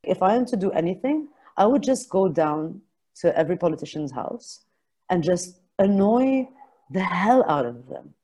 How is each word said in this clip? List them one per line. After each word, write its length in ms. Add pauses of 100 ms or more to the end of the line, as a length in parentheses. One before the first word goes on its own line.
If 200
I 120
am 120
to 100
do 160
anything, 560 (280)
I 100
would 160
just 280
go 180
down 540 (380)
to 60 (100)
every 200
politician's 560
house 520 (440)
and 140
just 380 (180)
annoy 720 (420)
the 140 (180)
hell 260
out 160
of 240
them 360